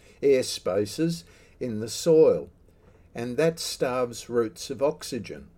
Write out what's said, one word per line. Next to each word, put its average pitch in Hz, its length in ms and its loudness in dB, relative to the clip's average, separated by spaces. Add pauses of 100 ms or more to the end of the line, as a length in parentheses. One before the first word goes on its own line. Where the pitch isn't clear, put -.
(240)
air 135 180 6
spaces 120 840 -4 (340)
in 110 220 -6
the 117 80 -8
soil, 135 600 4 (640)
and 120 220 -8
that 165 240 0
starves 127 680 -4
roots 117 400 -2
of 117 120 -6
oxygen. 104 760 -6